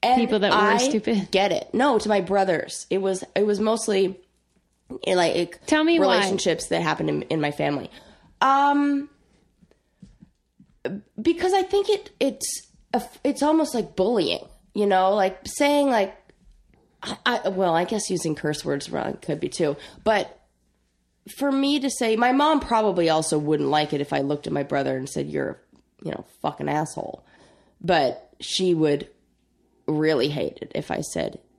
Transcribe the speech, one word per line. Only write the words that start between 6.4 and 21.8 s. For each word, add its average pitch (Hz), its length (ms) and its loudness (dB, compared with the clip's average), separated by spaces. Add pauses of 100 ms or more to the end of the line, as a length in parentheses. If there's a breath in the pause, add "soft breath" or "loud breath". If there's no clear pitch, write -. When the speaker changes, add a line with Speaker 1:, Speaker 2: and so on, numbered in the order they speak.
Speaker 1:
that 170 120 0
happened 156 280 -2
in, 151 140 -2
in 165 160 -2
my 147 120 0
family. 147 400 -4 (500 loud breath)
Um, 285 680 2 (2000)
because 339 320 0
I 392 100 2
think 403 260 -2
it, - 300 -2
it's - 480 -4 (260)
a, 226 80 0 (220)
it's - 180 -2
almost 311 320 2
like 208 220 -4
bullying, 185 500 0 (280)
you 208 120 0
know, 190 300 4
like, 190 320 0
saying, 285 420 2
like, 202 260 0 (840)
I, - 240 -10
I, 233 240 0
well, 180 260 0
I 175 100 2
guess 208 240 -4
using 165 260 -2
curse 151 300 -4
words 143 240 -4
wrong - 320 -6
could 156 180 -6
be - 100 -4
too, 147 280 -2 (260 loud breath)
but 214 360 0 (1000)
for 285 140 0
me 277 280 2